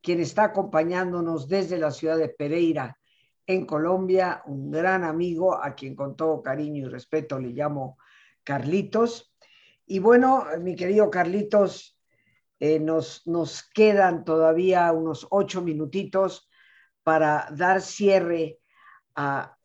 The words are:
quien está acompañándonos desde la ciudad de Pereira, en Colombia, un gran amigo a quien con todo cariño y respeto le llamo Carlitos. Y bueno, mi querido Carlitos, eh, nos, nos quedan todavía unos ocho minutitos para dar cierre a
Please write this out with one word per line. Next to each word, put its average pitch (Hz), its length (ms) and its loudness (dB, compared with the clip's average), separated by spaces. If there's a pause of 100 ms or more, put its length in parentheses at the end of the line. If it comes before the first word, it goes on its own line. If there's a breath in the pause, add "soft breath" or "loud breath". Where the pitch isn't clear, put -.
quien 175 160 0
está 175 260 0
acompañándonos 175 1000 -2
desde 185 300 -2
la 156 140 -2
ciudad 160 260 -2
de 160 120 0
Pereira, 156 680 -2 (480)
en 185 220 -2
Colombia, 180 800 0
un 139 240 -8
gran 180 320 0
amigo 170 580 0
a 139 140 -8
quien 135 180 -12
con 139 220 -8
todo 160 260 -2
cariño 147 460 -6
y - 20 -8
respeto 143 480 -6
le 127 120 -6
llamo 139 500 -6 (440 soft breath)
Carlitos. 196 880 -2 (540 soft breath)
Y 190 140 -4
bueno, 247 460 6 (140)
mi 175 160 -6
querido 202 360 4
Carlitos, 196 880 0 (600)
eh, 156 200 2
nos, 160 480 -4
nos 165 340 -4
quedan 202 640 4
todavía 170 680 4
unos 160 380 -2
ocho 190 320 0
minutitos 175 880 -4 (540 soft breath)
para 156 520 2
dar 180 260 2
cierre 170 760 0 (580 soft breath)
a 139 500 -4